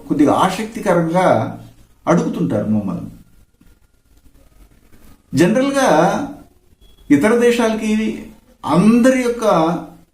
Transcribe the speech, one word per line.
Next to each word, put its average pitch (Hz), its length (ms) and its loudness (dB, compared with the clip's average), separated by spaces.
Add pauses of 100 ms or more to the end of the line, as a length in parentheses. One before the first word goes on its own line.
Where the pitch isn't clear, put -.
కొద్దిగా 143 240 2
ఆసక్తికరంగా 175 1300 -2 (480)
అడుగుతుంటారు 156 600 -2
మమ్మల్ని. 95 440 -4 (2250)
జనరల్గా 254 540 2 (1200)
ఇతర 214 280 4
దేశాలకి 220 880 0 (400)
అందరి 240 560 4
యొక్క 190 560 0 (360)